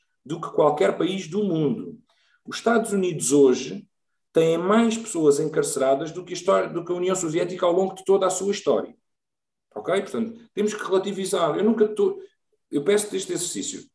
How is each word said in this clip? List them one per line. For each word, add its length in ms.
do 160
que 120
qualquer 440
país 320
do 160
mundo. 540
Os 100
Estados 360
Unidos 400
hoje 540
têm 240
mais 400
pessoas 420
encarceradas 720
do 140
que 80
a 40
história, 340
do 120
que 80
a 60
União 180
Soviética 520
ao 60
longo 220
de 100
toda 220
a 40
sua 220
história. 440
Ok? 260
Portanto, 400
temos 180
que 100
relativizar. 720
Eu 80
nunca 200
estou, 340
eu 120
peço-te 340
este 160
exercício. 520